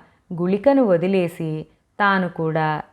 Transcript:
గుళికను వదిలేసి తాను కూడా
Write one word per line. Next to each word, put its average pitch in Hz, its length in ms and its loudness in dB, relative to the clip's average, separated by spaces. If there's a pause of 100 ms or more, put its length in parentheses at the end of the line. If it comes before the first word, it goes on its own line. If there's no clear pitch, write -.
(340)
గుళికను 202 500 2
వదిలేసి 170 840 -2 (340)
తాను 196 280 2
కూడా 160 540 -2 (100)